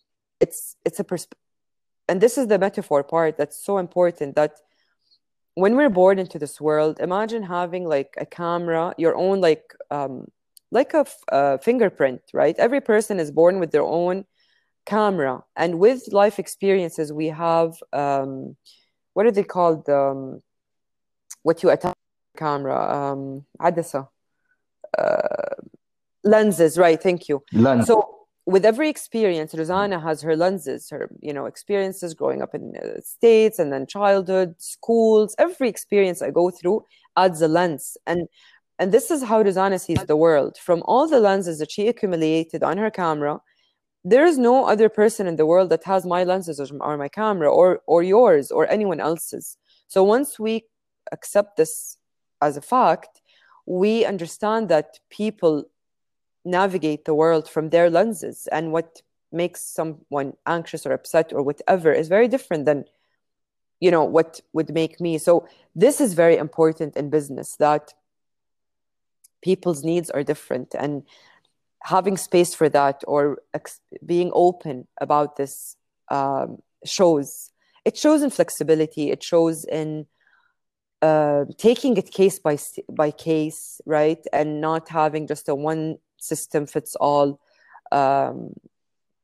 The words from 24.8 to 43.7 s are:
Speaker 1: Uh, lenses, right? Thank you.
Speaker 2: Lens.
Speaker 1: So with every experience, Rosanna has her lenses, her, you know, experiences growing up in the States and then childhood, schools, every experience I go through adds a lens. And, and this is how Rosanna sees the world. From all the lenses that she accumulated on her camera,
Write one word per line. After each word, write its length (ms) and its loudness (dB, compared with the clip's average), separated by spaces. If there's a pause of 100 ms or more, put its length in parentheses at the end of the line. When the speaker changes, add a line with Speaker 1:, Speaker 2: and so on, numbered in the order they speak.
Speaker 1:
Uh, 580 -2 (680)
lenses, 560 4
right? 240 4
Thank 260 0
you. 140 -2 (100)
Speaker 2:
Lens. 360 4
Speaker 1:
So 260 4 (320)
with 180 2
every 240 2
experience, 640 -2
Rosanna 460 -2
has 220 -4
her 120 0
lenses, 540 -2
her, 220 -10 (100)
you 140 -10
know, 100 -8
experiences 680 -6
growing 260 -4
up 140 -8
in 180 -12
the 320 -12
States 540 4
and 120 0
then 160 -4
childhood, 720 0
schools, 800 2
every 320 0
experience 540 0
I 80 -4
go 200 2
through 360 -4 (280)
adds 280 2
a 60 4
lens. 580 -2
And, 200 -2 (520)
and 120 0
this 200 2
is 120 -2
how 200 2
Rosanna 360 2
sees 280 -2
the 100 2
world. 400 2
From 300 -2
all 200 2
the 140 4
lenses 380 0
that 120 -8
she 180 -2
accumulated 760 -2
on 160 0
her 120 -2
camera, 520 -4 (600)